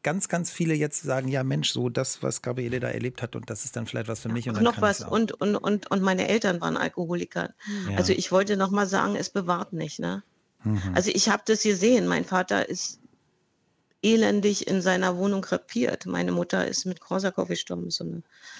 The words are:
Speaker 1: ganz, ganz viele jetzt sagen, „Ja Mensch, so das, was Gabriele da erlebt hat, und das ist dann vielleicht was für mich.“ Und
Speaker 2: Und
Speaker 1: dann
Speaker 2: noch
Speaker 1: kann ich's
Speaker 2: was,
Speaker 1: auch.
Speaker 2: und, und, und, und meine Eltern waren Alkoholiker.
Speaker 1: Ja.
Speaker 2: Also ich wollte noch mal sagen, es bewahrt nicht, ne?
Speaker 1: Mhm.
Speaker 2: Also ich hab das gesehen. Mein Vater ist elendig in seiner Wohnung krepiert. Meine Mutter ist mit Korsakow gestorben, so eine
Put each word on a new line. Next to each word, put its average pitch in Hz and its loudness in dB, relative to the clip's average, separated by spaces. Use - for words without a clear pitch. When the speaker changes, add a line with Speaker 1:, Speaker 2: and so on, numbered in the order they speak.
Speaker 1:
ganz, 170 -2
ganz 175 -2
viele 165 0
jetzt 151 -2
sagen, 131 -2
„Ja 131 0
Mensch, 143 0
so 123 0
das, 127 -2
was 131 -2
Gabriele 123 -4
da 123 -4
erlebt 123 -4
hat, 120 -8
und 117 -8
das 110 -6
ist - -10
dann 117 -4
vielleicht 113 -6
was 113 -6
für - -8
mich.“ 117 -4
Und 220 -4
Speaker 2:
Und - -
Speaker 1:
dann 220 4
Speaker 2:
noch 226 2
Speaker 1:
kann 214 4
ich's 202 2
Speaker 2:
was, - -8
Speaker 1:
auch. 214 0
Speaker 2:
und, 214 0
und, 202 0
und, 202 -2
und 190 2
meine 185 2
Eltern 202 2
waren 165 -2
Alkoholiker. 175 -4
Speaker 1:
Ja. 202 -6
Speaker 2:
Also 92 2
ich - 0
wollte 202 4
noch 190 0
mal 202 2
sagen, 190 0
es 196 -4
bewahrt 180 -2
nicht, 160 -6
ne? 185 -4
Speaker 1:
Mhm. 95 0
Speaker 2:
Also 185 4
ich 208 2
hab 208 2
das 220 2
gesehen. 208 4
Mein 170 2
Vater 185 0
ist - -8
elendig 208 4
in 190 2
seiner 185 2
Wohnung 196 0
krepiert. - -2
Meine 175 0
Mutter 180 0
ist - -4
mit 185 -6
Korsakow 185 -2
gestorben, 175 -6
so 170 -6
eine 170 -8